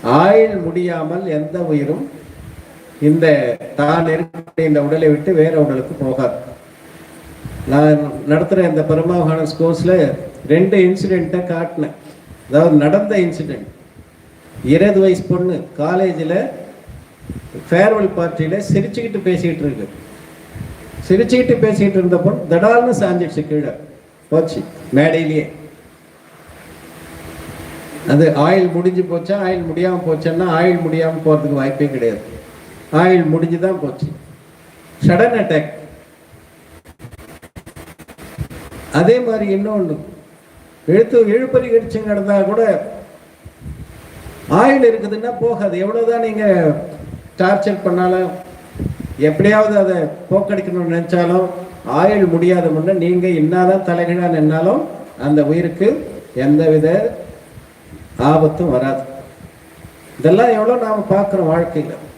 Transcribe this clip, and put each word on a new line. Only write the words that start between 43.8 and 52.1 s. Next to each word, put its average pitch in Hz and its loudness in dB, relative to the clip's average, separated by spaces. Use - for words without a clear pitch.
ஆயுள் 247 4
இருக்குதுன்னா 214 -4
போகாது. 202 -2
எவ்வளவுதான் 233 -2
நீங்க 196 2
டார்ச்சர் 196 0
பண்ணாலும், 180 0
எப்படியாவது 208 2
அதை 190 2
போக்கடிக்கணும்னு 185 -2
நினைச்சாலும், 175 0
ஆயுள் 190 2